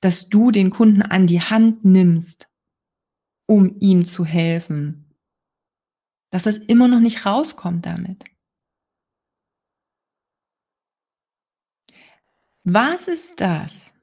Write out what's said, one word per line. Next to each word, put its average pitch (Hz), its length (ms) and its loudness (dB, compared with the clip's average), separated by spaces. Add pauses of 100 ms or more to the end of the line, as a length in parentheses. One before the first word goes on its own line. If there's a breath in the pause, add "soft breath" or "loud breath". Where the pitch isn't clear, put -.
dass - 280 -4
du 226 220 2
den 196 200 2
Kunden 214 320 4
an 190 240 0
die 170 140 2
Hand 220 440 0
nimmst, 180 640 2 (960)
um 202 340 2
ihm 185 240 2
zu 175 200 -8
helfen, 160 920 -6 (1160)
dass 180 140 -8
das 214 120 -4
immer 247 320 2
noch 247 120 4
nicht 226 260 0
rauskommt 190 580 -6
damit. 180 400 -12 (4000 soft breath)
Was 247 440 -2
ist 339 320 -10
das? - 640 -8